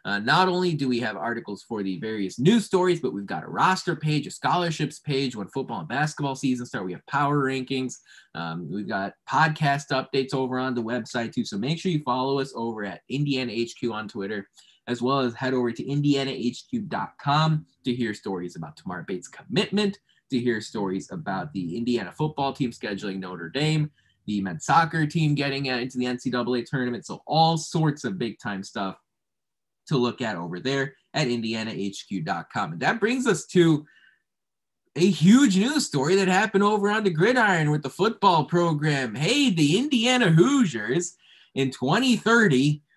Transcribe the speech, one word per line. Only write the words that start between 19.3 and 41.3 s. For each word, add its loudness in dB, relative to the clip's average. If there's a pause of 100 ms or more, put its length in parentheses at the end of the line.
to 0
hear 0
stories -6
about -8
the -6
Indiana -2
football -4
team -4
scheduling -6
Notre -10
Dame, 0 (360)
the -2
men's -6
soccer 4
team 2
getting, -2
uh, 0
into -4
the 0
N -2
C -6
double 0
A -2
tournament. -4
So -10
all 4
sorts 0
of -4
big -6
time -6
stuff -8 (880)
to 0
look 0
at -2
over -8
there -2 (180)
at 0
Indiana -4
H -6
Q -4
dot -4
com. -4
And -10
that 0
brings 0
us 0
to 4 (1120)
a 4
huge 6
news 2
story 2
that 4
happened 4
over 2
on 0
the 4
Gridiron 4
with 0
the -8
football 4
program. 2
Hey, 2
the 4
Indiana 4
Hoosiers 4 (380)